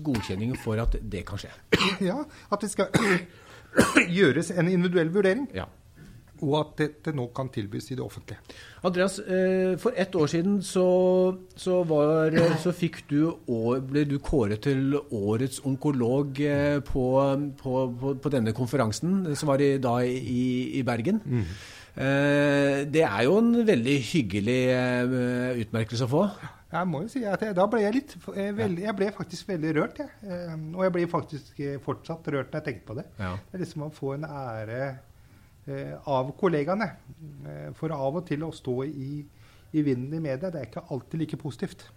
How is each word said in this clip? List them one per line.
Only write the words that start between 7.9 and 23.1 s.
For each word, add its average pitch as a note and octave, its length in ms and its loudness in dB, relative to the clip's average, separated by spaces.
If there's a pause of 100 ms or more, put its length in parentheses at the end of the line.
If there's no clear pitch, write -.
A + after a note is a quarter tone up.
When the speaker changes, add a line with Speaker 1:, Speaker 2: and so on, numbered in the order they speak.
Speaker 2:
i C3 40 -6
det B2 80 -6
offentlige. - 340 -12 (460)
Speaker 1:
Andreas, F#3 360 0
eh, F#3 580 2
for B3 180 0
ett F#3 200 -2
år D3+ 120 4
siden F3+ 340 2
så, F#3 760 4 (180)
så F3+ 280 0
var, D#3 440 4
eh, E3 300 4
så - 160 0
fikk - 340 -4
du D3+ 240 2 (160)
å-, A#2+ 340 0
ble C#3 240 0
du C#3+ 140 -2
kåret G#2+ 420 0
til C#3 380 2 (120)
årets A2+ 520 0
onkolog, C3+ 760 0
eh, C#3+ 400 2
på, C#3 260 0 (520)
på, C3 160 -4 (260)
på, C3+ 200 -2
på D3 100 -2
denne A2+ 240 2
konferansen, C#3+ 800 0
som D3+ 120 -2
var C#3 140 4
i, C#3 160 4
da B2 220 0
i, B2+ 800 0
i C3 40 0
Bergen. B2+ 400 0
Speaker 2:
Mhm. G#2+ 340 -2 (380)
Speaker 1:
Eh, C#3+ 880 2
det D3+ 160 2
er A2+ 240 2